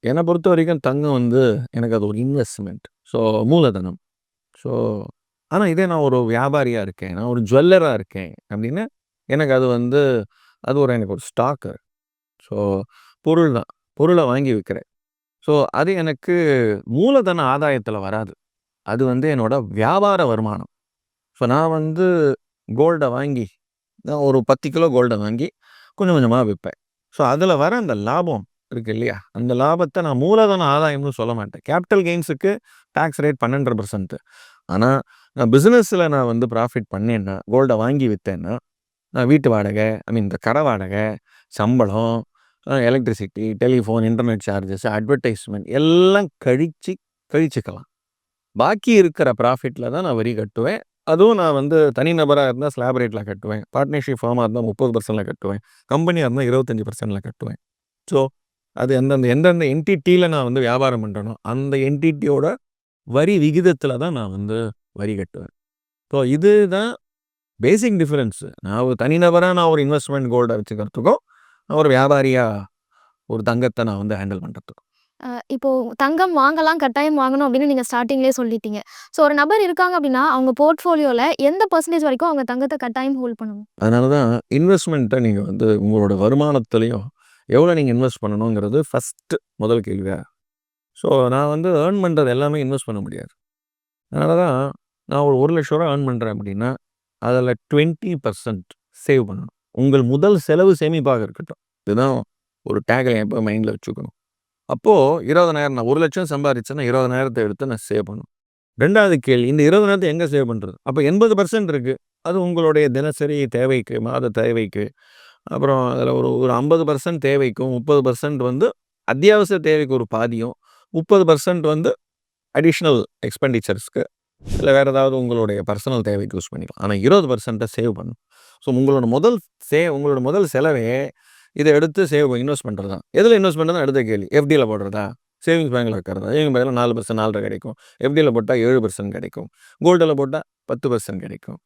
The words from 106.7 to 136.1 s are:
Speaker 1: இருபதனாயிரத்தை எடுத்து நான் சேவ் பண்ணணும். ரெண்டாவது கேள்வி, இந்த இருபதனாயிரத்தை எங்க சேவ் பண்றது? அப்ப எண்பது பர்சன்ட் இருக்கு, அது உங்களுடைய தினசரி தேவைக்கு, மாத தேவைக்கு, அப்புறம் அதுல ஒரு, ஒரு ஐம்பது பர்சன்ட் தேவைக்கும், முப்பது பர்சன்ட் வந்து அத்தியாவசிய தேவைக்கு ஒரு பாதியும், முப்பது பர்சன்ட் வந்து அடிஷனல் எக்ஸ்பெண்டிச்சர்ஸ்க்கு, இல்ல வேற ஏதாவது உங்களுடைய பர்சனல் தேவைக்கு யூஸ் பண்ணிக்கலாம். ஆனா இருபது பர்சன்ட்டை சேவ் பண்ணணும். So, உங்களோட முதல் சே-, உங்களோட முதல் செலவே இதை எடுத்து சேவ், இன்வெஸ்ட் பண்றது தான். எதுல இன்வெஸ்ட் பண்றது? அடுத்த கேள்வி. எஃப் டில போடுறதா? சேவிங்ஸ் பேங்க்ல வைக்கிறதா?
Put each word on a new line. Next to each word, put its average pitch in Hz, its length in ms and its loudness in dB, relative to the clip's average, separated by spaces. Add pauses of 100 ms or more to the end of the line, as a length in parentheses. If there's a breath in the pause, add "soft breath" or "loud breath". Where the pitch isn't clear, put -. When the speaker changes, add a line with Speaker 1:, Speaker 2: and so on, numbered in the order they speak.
Speaker 1:
இருபதனாயிரத்தை 127 600 0
எடுத்து 104 220 -4
நான் 117 180 -6
சேவ் 104 220 -4
பண்ணணும். 101 240 -16 (480)
ரெண்டாவது 190 440 4
கேள்வி, 123 260 2
இந்த 147 160 2
இருபதனாயிரத்தை 190 460 4
எங்க 165 160 -2
சேவ் 139 220 0
பண்றது? 104 360 -8
அப்ப 135 200 -2
எண்பது 208 320 4
பர்சன்ட் 196 340 0
இருக்கு, 131 240 -2 (320)
அது 175 160 -2
உங்களுடைய 160 480 2
தினசரி 147 480 -2 (100)
தேவைக்கு, 123 540 0
மாத 123 280 -4
தேவைக்கு, 113 560 -2 (640 soft breath)
அப்புறம் 135 400 0
அதுல 127 260 -2
ஒரு, 127 240 0
ஒரு 127 160 0
ஐம்பது 151 320 2
பர்சன்ட் 151 380 -4
தேவைக்கும், 131 480 0
முப்பது 143 320 2
பர்சன்ட் 131 400 -2
வந்து 131 240 0 (400)
அத்தியாவசிய 196 520 4
தேவைக்கு 151 360 0
ஒரு 117 120 -2
பாதியும், 117 480 -4 (380 soft breath)
முப்பது 185 320 4
பர்சன்ட் 160 420 2
வந்து 156 240 0 (640)
அடிஷனல் 151 460 2 (220)
எக்ஸ்பெண்டிச்சர்ஸ்க்கு, 110 800 -4 (420)
இல்ல - 260 0
வேற 139 180 4
ஏதாவது 135 280 2
உங்களுடைய 113 460 -2
பர்சனல் 107 400 -4
தேவைக்கு 101 340 -4
யூஸ் - 140 -10
பண்ணிக்கலாம். - 300 -12
ஆனா 101 140 -2
இருபது 147 320 4
பர்சன்ட்டை 113 420 -4
சேவ் 117 240 -2
பண்ணணும். 104 260 -12 (440 soft breath)
So, 147 100 -4
உங்களோட 135 320 2
முதல் 160 320 2 (260)
சே-, 165 280 0
உங்களோட 143 300 -2
முதல் 165 260 0
செலவே 135 400 0 (680 soft breath)
இதை 147 180 2
எடுத்து 156 300 2
சேவ், 147 320 2
இன்வெஸ்ட் 135 300 -4
பண்றது 98 240 -8
தான். 95 140 -10 (100)
எதுல 226 220 6
இன்வெஸ்ட் 185 260 2
பண்றது? 165 180 0
அடுத்த 135 240 2
கேள்வி. 104 260 -2
எஃப் 143 200 2
டில 147 160 4
போடுறதா? 104 380 -6 (400)
சேவிங்ஸ் 165 300 0
பேங்க்ல 117 220 0
வைக்கிறதா? 95 340 -8